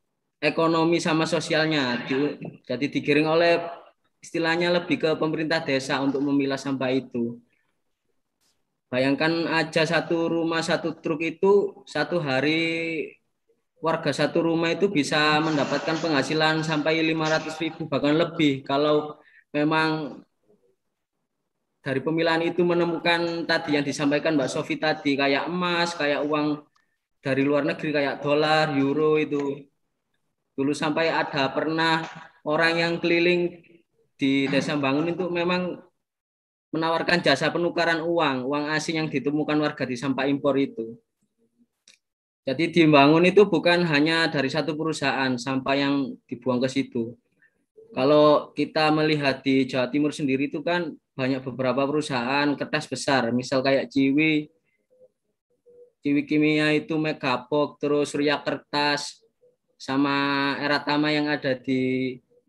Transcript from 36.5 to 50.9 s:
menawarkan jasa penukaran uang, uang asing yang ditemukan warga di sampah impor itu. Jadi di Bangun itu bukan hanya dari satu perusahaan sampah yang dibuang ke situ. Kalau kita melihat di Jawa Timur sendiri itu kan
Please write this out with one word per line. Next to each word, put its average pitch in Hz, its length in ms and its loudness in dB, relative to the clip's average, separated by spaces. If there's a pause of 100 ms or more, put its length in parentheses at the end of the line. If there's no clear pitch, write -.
menawarkan 165 480 0
jasa 147 320 2
penukaran 170 480 0
uang, 147 480 -2
uang 147 240 -2
asing 156 240 -4
yang 156 80 -2
ditemukan 147 560 -2
warga 147 240 -2
di 123 80 -6
sampah 131 320 -4
impor 139 320 0
itu. 117 400 -4 (1500)
Jadi 165 320 2
di - 80 8
Bangun 151 400 8
itu 196 160 8
bukan 175 400 2
hanya 160 400 2
dari 143 240 -2
satu 151 240 -4
perusahaan 135 640 -2
sampah 135 400 -2
yang 139 480 -2
dibuang 123 400 -2
ke - 0 -
situ. 131 480 -4 (800)
Kalau 147 640 4
kita 156 320 0
melihat 151 560 0
di 135 240 2
Jawa 127 240 0
Timur 147 160 2
sendiri 139 400 -2
itu 151 160 -8
kan 170 320 -2 (180)